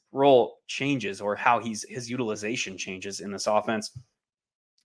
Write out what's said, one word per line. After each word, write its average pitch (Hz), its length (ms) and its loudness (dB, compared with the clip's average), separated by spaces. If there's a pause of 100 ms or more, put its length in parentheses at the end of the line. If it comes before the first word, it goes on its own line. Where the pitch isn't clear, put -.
(120)
role 135 540 6
changes 110 540 -4
or 104 140 -2
how 120 240 4
he's, 107 300 -8
his 113 200 -10
utilization 110 720 -4
changes 95 420 -10
in 95 100 -10
this 95 160 -8
offense. 107 520 0 (880)